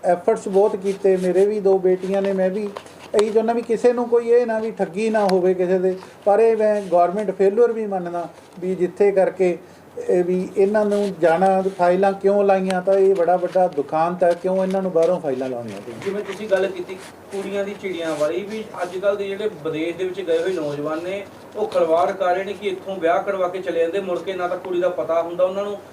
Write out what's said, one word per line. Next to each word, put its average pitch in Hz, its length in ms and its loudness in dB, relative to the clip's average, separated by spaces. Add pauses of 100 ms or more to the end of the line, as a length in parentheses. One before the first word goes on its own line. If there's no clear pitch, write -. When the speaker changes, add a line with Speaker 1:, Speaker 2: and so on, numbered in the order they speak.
Speaker 1:
ਐਫਰਟਸ 196 440 0
ਬਹੁਤ 202 280 4
ਕੀਤੇ। 190 400 0
ਮੇਰੇ 180 300 2
ਵੀ 214 140 -2
ਦੋ 190 180 4
ਬੇਟੀਆਂ 185 440 0
ਨੇ, 196 100 -2
ਮੈਂ 185 180 0
ਵੀ 202 180 -4 (540)
ਇਹੀ 220 80 0
ਚਾਹੁੰਦਾ 220 220 2
ਵੀ 233 100 -2
ਕਿਸੇ 240 300 2
ਨੂੰ 240 160 -2
ਕੋਈ 233 200 2
ਇਹ 240 180 4
ਨਾ 220 120 -2
ਵੀ 220 120 -4
ਠੱਗੀ 196 400 -2
ਨਾ 208 220 2
ਹੋਵੇ 185 220 4
ਕਿਸੇ 185 240 0
ਦੇ, 185 180 0 (280)
ਪਰ 208 160 4
ਇਹ 226 160 4
ਮੈਂ 214 340 0
ਗੌਰਮੈਂਟ 180 400 2
ਫੇਲੂਅਰ 208 420 2
ਵੀ 220 140 -4
ਮੰਨਦਾ 175 420 -6 (320)
ਵੀ 185 140 -2
ਜਿੱਥੇ 180 380 2
ਕਰਕੇ 180 460 2 (500)
ਇਹ 180 160 4
ਵੀ 185 320 0
ਇਹਨਾਂ 208 280 4
ਨੂੰ 202 360 0
ਜਾਣਾ, 185 420 4 (160)
ਫਾਈਲਾਂ 185 340 4
ਕਿਉਂ 196 320 2
ਲਾਈਆਂ, 190 380 2
ਤਾਂ 190 120 4
ਇਹ 196 200 6
ਬੜਾ 170 220 4
ਵੱਡਾ 180 320 2
ਦੁਖਾਂਤ 170 560 0
ਹੈ, 170 80 4
ਕਿਉਂ 185 300 0
ਇਹਨਾਂ 190 200 -2
ਨੂੰ 185 100 -4
ਬਾਹਰੋਂ 165 280 2
ਫਾਈਲਾਂ 131 280 -4
ਲਾਉਣੀਆਂ 117 320 -8
ਪਈਆਂ। 113 240 -14
Speaker 2:
ਜਿਵੇਂ 196 200 -4
ਤੁਸੀਂ 196 240 -10
ਗੱਲ 190 180 2
ਕੀਤੀ 180 280 -8 (380)
ਕੁੜੀਆਂ 196 320 -6
ਦੀ 202 180 -8
ਚਿੜੀਆਂ 165 340 -6
ਵਾਲੀ, 165 280 -2
ਵੀ 214 200 -8 (180)
ਅੱਜ 180 160 -8
ਕੱਲ੍ਹ 202 200 0
ਦੇ 196 100 -6
ਜਿਹੜੇ 202 220 -4 (140)
ਵਿਦੇਸ਼ 160 320 -4
ਦੇ 185 80 -6
ਵਿੱਚ 185 160 -6
ਗਏ 165 180 0
ਹੋਏ 185 140 -2
ਨੌਜਵਾਨ 151 520 -6
ਨੇ, 196 220 -8 (300)
ਉਹ 208 100 -2
ਖਿਲਵਾੜ 175 440 2
ਕਰ 185 240 0
ਰਹੇ 190 100 -2
ਨੇ 202 80 -6
ਕਿ 196 160 -6
ਇੱਥੋਂ 190 280 -6
ਵਿਆਹ 175 260 0
ਕਰਵਾ 190 260 -2
ਕੇ 185 100 -6
ਚਲੇ 170 220 -4
ਜਾਂਦੇ, 165 200 0
ਮੁੜ 180 180 -4
ਕੇ 190 160 -6
ਨਾ 180 140 -4
ਤਾਂ 180 80 -4
ਕੁੜੀ 180 240 -4
ਦਾ 180 80 2
ਪਤਾ 165 340 -2
ਹੁੰਦਾ 175 220 -2
ਉਹਨਾਂ 196 200 -2
ਨੂੰ 202 140 -8 (140)